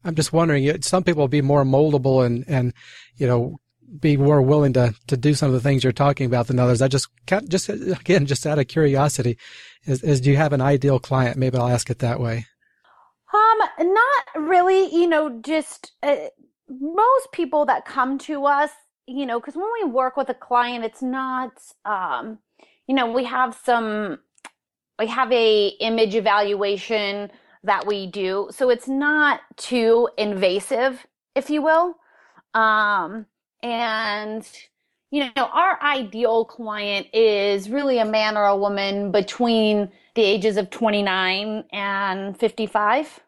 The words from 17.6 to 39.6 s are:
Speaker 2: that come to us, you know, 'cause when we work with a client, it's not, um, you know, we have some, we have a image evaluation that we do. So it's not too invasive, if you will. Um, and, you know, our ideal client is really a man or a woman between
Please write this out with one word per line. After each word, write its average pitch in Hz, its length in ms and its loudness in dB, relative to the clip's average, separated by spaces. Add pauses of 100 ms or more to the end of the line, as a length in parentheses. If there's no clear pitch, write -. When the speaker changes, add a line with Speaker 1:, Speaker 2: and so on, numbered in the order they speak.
Speaker 2:
that - 180 0
come 262 340 -4
to 277 260 -6
us, 285 260 2 (380)
you 262 180 -6
know, 240 140 -4
'cause 294 160 -14
when 392 140 -6 (100)
we 339 100 -2
work 254 260 -2
with 262 120 -4
a 254 60 -6
client, 240 500 -2
it's 220 180 -10
not, 262 500 -6 (320)
um, 185 540 -6 (480)
you 262 80 -2
know, 247 160 0
we 247 140 -2
have 247 400 -2
some, 214 560 -2 (800)
we 226 80 -2
have 240 240 -2
a 214 360 4 (120)
image 220 340 0
evaluation 202 1160 -2 (300)
that 190 220 -2
we 202 220 -4
do. 190 460 -4
So 254 180 0
it's 240 160 0
not 285 540 0 (160)
too 233 600 2
invasive, 208 880 -2 (300)
if 277 160 -4
you 302 120 -2
will. 330 340 2 (580)
Um, 214 720 0 (340)
and, 220 880 -6 (600)
you 285 140 -2
know, 240 280 -2
our 339 300 0
ideal 226 600 0
client 208 680 -8
is 202 560 2
really 269 300 0
a 220 60 2
man 214 320 0
or 208 80 2
a 202 120 4
woman 196 540 -2
between 214 800 0 (240)